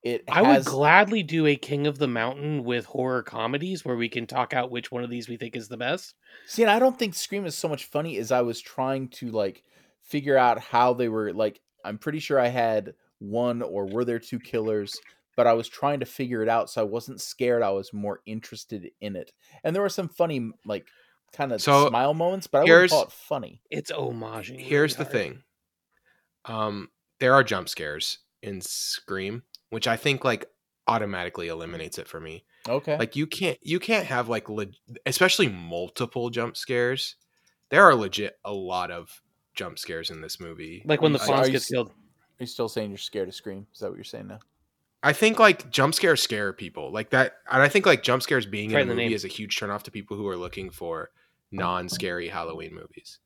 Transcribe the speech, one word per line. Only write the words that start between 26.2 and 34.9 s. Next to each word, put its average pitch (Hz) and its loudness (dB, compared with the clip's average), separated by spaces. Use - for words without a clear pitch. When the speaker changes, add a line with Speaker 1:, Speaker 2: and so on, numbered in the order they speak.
Speaker 3:
Um, 107 -4
there 131 6
are 135 8
jump - -2
scares 78 -6
in 95 -10
Scream, 98 -8
which 110 -4
I 113 2
think, 139 -2
like, 117 0
automatically 98 -2
eliminates 82 -10
it - -14
for 82 -14
me. 80 -14
Speaker 1:
Okay. 143 -2
Speaker 3:
Like, - -2
you 147 -2
can't, 165 -4
you 165 -4
can't 214 0
have, 123 -2
like, 113 -4
leg-, 104 -8